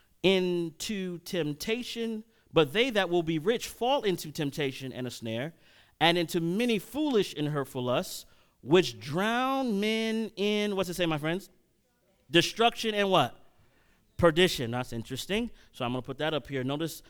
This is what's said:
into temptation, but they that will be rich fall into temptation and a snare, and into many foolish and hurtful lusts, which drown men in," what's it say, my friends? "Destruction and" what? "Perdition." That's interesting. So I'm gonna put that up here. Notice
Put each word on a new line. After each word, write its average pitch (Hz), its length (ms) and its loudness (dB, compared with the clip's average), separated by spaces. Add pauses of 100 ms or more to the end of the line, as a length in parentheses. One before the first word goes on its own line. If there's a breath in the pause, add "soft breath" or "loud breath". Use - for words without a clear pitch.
(240 soft breath)
into 180 960 0
temptation, 220 1040 -4 (260 soft breath)
but 151 220 4
they 233 160 2
that 196 200 0
will 175 140 2
be 160 160 0
rich 214 280 0
fall 262 340 0
into 175 300 -2
temptation 139 600 -4
and 123 160 -6
a 120 40 -6
snare, 120 420 -6 (480 soft breath)
and 170 160 4
into 170 240 0
many 208 380 0
foolish 247 540 -2
and 151 140 -4
hurtful 139 360 -4
lusts, 127 420 -2 (360 soft breath)
which 135 380 4
drown 226 800 0
men 220 560 0
in," 208 400 0
what's 185 140 0
it 170 60 -8
say, 180 100 0
my 160 120 2
friends? 160 320 -4 (800)
"Destruction 220 640 4
and" 202 160 2
what? 151 300 4 (760 soft breath)
"Perdition." 160 560 4
That's 123 220 -4
interesting. 156 580 -4 (220 soft breath)
So - 100 -8
I'm 120 80 -2
gonna 127 100 -2
put 131 180 -8
that 151 140 0
up 151 140 -4
here. 135 160 -4
Notice 147 460 -4